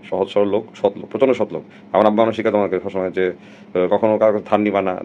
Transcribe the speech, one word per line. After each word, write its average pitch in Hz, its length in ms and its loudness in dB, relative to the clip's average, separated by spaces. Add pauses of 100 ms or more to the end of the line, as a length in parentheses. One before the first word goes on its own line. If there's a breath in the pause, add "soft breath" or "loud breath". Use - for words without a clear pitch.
সহজ 95 180 -2
সরল 101 220 0
লোক, 110 160 -2 (100)
সৎ - 220 -2
লোক, - 120 -14
প্রচণ্ড 131 240 2
সৎ 107 200 -4
লোক। 78 100 -8 (280 loud breath)
আমার 101 140 4
আব্বা 107 180 4
আমার 110 100 0
শিখাতো 104 240 0
আমাকে 92 220 0
সবসময় 92 320 -6
যে, 92 160 -2
আহ, - 640 -4
কখনো 107 280 2
কারো 110 160 4
কাছে 101 160 -4
ধার 104 100 2
নিবা 101 220 2
না, 92 240 -2